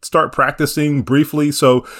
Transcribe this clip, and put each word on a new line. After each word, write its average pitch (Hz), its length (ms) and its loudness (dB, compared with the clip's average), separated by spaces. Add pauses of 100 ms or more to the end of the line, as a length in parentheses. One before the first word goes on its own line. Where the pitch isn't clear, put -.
start 160 300 -2
practicing 143 720 -2
briefly. 147 480 0
So 127 340 2 (160)